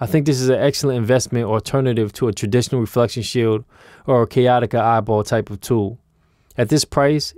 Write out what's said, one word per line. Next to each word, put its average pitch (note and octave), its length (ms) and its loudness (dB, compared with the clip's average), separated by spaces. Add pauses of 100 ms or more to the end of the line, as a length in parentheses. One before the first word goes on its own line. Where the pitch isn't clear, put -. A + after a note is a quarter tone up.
I A#2+ 60 -4
think D3+ 200 0
this C3+ 140 2
is B2+ 80 0
an B2+ 100 2
excellent C#3 380 0
investment A#2+ 480 0
alternative A2 680 -2
to B2+ 120 -2
a A2 60 0
traditional A#2+ 480 -2
reflection A#2 420 -2
shield A2 420 0 (440)
or B2 140 4
a A2 40 2
Chaotica B2 540 2
eyeball A2 420 2
type A2 280 -2
of G2+ 100 -10
tool. A2+ 400 -2 (580)
At A#2 100 0
this D3+ 160 2
price, C#3+ 540 0